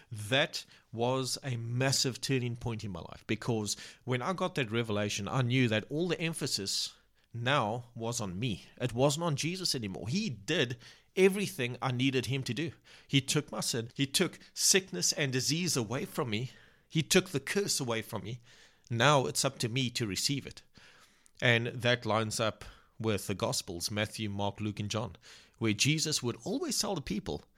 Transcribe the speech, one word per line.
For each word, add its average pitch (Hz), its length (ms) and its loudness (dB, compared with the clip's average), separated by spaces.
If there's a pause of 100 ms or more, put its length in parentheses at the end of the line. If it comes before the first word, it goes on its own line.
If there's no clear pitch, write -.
(300)
That 139 360 0 (260)
was 123 520 0
a 131 140 -4
massive 123 640 0
turning 120 340 0
point 117 280 -6
in 104 80 -8
my 85 80 -8
life, - 280 -14
because 107 480 0 (280)
when 123 180 -2
I 175 120 -2
got 180 220 -2
that 120 160 -2
revelation, 104 560 0
I 127 140 2
knew 123 280 4
that 107 200 2
all 160 180 0
the 165 120 0
emphasis 156 760 -2 (400)
now 120 520 0 (100)
was 117 240 -4
on 95 200 -4
me. 117 260 -2 (140)
It 120 140 -2
wasn't 143 300 2
on 165 120 2
Jesus 170 380 -2
anymore. 104 360 -4
He 202 200 0
did 123 480 0 (380)
everything 185 680 2
I 131 100 0
needed 127 360 2
him 135 160 0
to 123 100 -2
do. 143 180 -2 (360)
He 139 140 4
took 147 300 0
my 208 100 -4
sin. 120 320 -2
He 139 120 0
took - 320 0 (160)
sickness 185 600 4
and 143 180 0
disease 143 460 2
away 123 280 -2
from 151 240 -4
me. 113 220 -2 (380)
He 160 120 2
took 180 280 4
the 139 100 -2
curse - 400 0
away 117 220 -2
from 107 220 -8
me. 123 180 -10 (480)
Now 127 360 6
it's 143 200 0
up 131 140 -2
to 117 100 -2
me 123 220 0
to 120 140 -2
receive 104 400 -2
it. - 160 -14 (800)
And 117 260 4
that 120 380 0
lines 110 340 2
up 110 260 -2 (340)
with 110 280 0
the 104 60 -2
Gospels, 98 560 -2
Matthew, 107 400 -2
Mark, 98 300 -4
Luke, 104 200 -4
and 104 100 -6
John, 104 260 -4 (420)
where 110 160 2
Jesus 151 480 0
would 117 220 -4
always 269 340 -4
tell 208 180 -2
the 143 60 -4
people, 160 440 -6 (120)